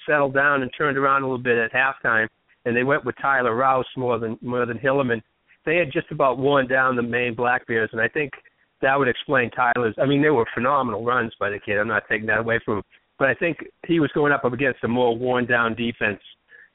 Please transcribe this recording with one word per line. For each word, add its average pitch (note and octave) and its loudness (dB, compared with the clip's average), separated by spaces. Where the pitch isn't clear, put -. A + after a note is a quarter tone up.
settled C#3+ 2
down C#3 2
and B2 -6
turned D3 0
around C3+ 2
a - -4
little C3 -2
bit B2 0
at A2+ 0
halftime, B2+ 0
and A#2+ 0
they B2 2
went C#3+ 0
with A#2+ -4
Tyler B2+ 0
Rouse C3 2
more B2 -2
than, A2+ -6
more B2 -4
than A#2 -6
Hilliman, C3 0
they D#3+ 0
had E3 0
just - -4
about C#3 2
worn C3+ 2
down C3 2
the A#2+ 0
main A#2+ -2
Black B2 -2
Bears, A2+ -2
and A2+ -4
I A#2 2
think D3 -4
that C3+ 2
would C3+ 2
explain B2 0
Tyler's. A#2+ 0
I D3+ 0
mean, C#3+ 2
they D3+ 4
were C#3+ 2
phenomenal B2 -2
runs A#2 0
by G2+ -2
the G2+ -6
kid. G2+ -4
I'm G#2 0
not G#2+ 0
taking A2 -4
that G#2+ 0
away A2+ -2
from G#2+ -4
him. F#2 -6
But C3+ 2
I C3 0
think E3+ -4
he E3+ 2
was D3 2
going D3 2
up C#3 0
against B2 -2
a A#2+ -2
more A#2+ 2
worn-down A#2+ 0
defense A2+ -4